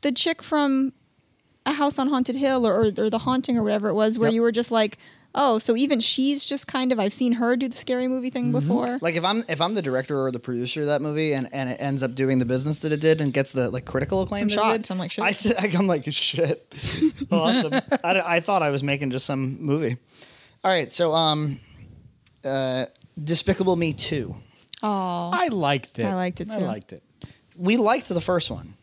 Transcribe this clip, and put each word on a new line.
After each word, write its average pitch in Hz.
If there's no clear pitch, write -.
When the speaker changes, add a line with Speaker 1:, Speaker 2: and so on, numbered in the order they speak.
Speaker 1:
the 285
chick 320
from 269
A 262
House 285
on 262
Haunted 254
Hill 262
or, 208
or, 226
or 220
The 220
Haunting 254
or 226
whatever 214
it 175
was, 220
where 226
Speaker 2:
Yep. 226
Speaker 1:
you 226
were 233
just 233
like, 214
"Oh, 262
so 226
even 233
she's 277
just 277
kind 254
of, 233
I've 208
seen 247
her 240
do 254
the 240
scary 254
movie 254
thing 247
Speaker 2:
Mm-hmm. -
Speaker 1:
before." 247
Speaker 3:
Like, 165
if 170
I'm, 214
if 151
I'm 190
the 202
director 135
or 131
the 123
producer 123
of 147
that 147
movie 151
and, 131
and 135
it 127
ends 139
up 127
doing 135
the 123
business 131
that 156
it 147
did 160
and 139
gets 135
the, 123
like, 123
critical 143
acclaim 202
Speaker 1:
I'm 220
Speaker 3:
that 208
Speaker 1:
shocked. 214
Speaker 3:
it 220
did, -
Speaker 1:
I'm 185
like, 175
"Shit." 208
Speaker 3:
I 208
sit, 208
<laughs> 175
I'm 196
like, 160
"Shit. -
Speaker 1:
<laughs> 311
Speaker 3:
Awesome." 196
I, 175
I 170
thought 190
I 151
was 135
making 139
just 127
some 135
movie. 143
All 190
right, 170
so, 170
um, 151
uh, 131
Despicable 180
Me 165
Two. 120
Speaker 1:
Aw. 185
Speaker 2:
I 359
liked 143
it. 220
Speaker 1:
I 196
liked 180
it, 190
Speaker 2:
I 214
Speaker 1:
too. 190
Speaker 2:
liked 110
it. 85
Speaker 3:
We 185
liked 226
the 175
first 175
one. 95